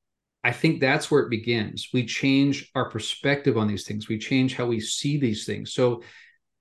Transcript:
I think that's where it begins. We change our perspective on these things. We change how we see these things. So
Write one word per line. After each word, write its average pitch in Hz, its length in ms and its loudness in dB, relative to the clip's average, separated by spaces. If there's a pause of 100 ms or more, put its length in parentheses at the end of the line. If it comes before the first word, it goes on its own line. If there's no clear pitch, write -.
(440)
I 123 80 0
think 151 280 0
that's 139 300 2
where 143 120 6
it 117 80 -4
begins. 110 600 -2
We 123 120 2
change 135 680 2
our 127 160 -2
perspective 139 680 0
on 110 120 2
these 101 180 -4
things. 104 220 -8
We 110 100 -2
change 131 360 0
how 123 120 -4
we 117 140 0
see 147 380 -2
these 117 280 0
things. 104 260 -6
So 123 300 2 (580)